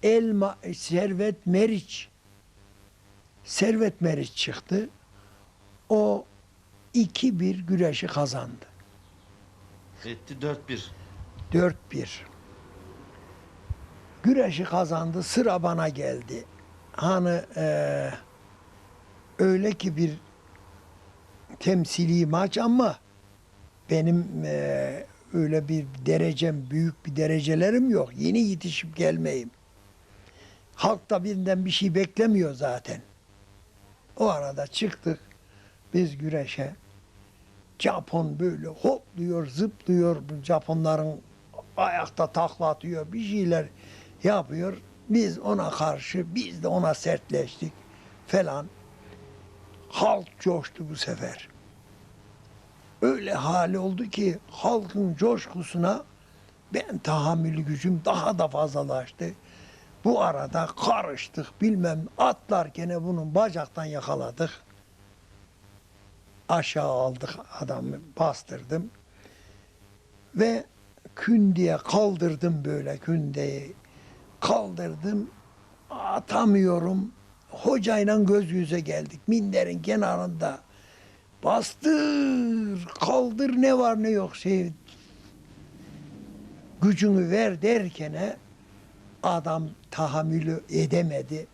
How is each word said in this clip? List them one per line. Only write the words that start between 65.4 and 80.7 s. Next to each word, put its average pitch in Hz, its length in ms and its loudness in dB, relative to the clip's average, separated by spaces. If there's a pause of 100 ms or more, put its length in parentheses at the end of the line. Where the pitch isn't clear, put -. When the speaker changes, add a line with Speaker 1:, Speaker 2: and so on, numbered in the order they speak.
Speaker 1:
Aşağı 151 420 0
aldık 127 440 -2 (240)
adamı, 131 380 -6 (220)
bastırdım. 156 720 -4 (1400)
Ve 226 300 2 (500)
kündeye 185 640 4
kaldırdım 170 880 0
böyle, 143 320 -4
kündeyi 143 760 -4 (680)
kaldırdım. 190 880 -2 (600)
Atamıyorum. 190 1200 2 (380)
Hocayla 214 720 2
göz 202 320 4
yüze 175 280 0
geldik. 156 480 -6
Minderin 190 540 2
kenarında. 180 800 -2 (840)